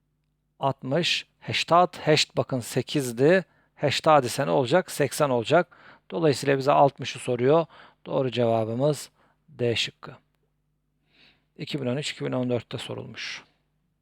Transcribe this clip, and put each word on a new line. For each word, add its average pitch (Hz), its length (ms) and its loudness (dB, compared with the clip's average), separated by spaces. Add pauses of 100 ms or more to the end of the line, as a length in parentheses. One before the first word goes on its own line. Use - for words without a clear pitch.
(600)
altmış. 135 680 -2 (120)
Heştat, - 680 2
heşt - 300 2
bakın 131 220 -2
sekizdi. 135 840 0 (300)
Heştat 147 500 2
ise 139 200 -4
ne 165 60 -2
olacak? 151 400 2
Seksen 143 380 -2
olacak. 131 480 2 (340)
Dolayısıyla 143 460 0
bize 135 140 0
altmışı 143 480 2
soruyor. 135 460 2 (400)
Doğru 139 260 -2
cevabımız 117 800 0 (400)
D 120 260 -4
şıkkı. - 400 -8 (1400)
İki 160 240 -8
bin 127 60 -4
on 123 100 -2
üç, 147 140 -6
iki - 140 -10
bin 139 60 -4
on 127 180 -2
dörtte 123 280 -4
sorulmuş. - 640 -12 (580)